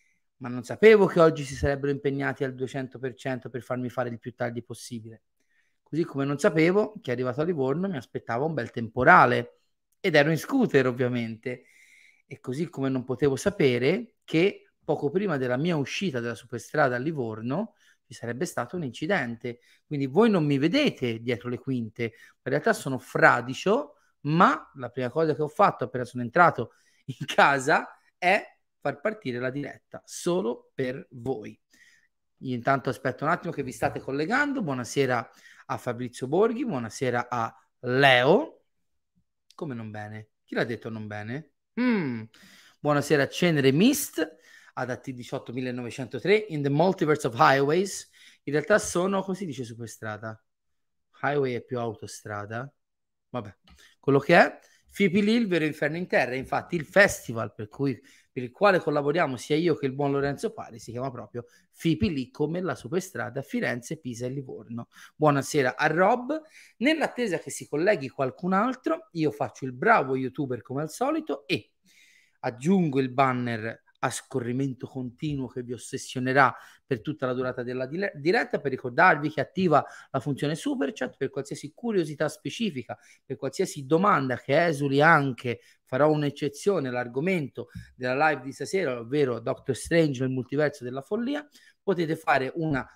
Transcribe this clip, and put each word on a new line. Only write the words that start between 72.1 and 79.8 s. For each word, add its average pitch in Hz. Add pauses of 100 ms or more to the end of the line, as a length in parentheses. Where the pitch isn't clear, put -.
aggiungo 139
il 131
banner 123 (220)
a 131
scorrimento 127
continuo 131
che 127
vi 120
ossessionerà 127 (300)
per 120
tutta -
la 127
durata 127
della 127
dile-, 185
diretta, 190
per 143
ricordarvi 147
che -
attiva 170 (280)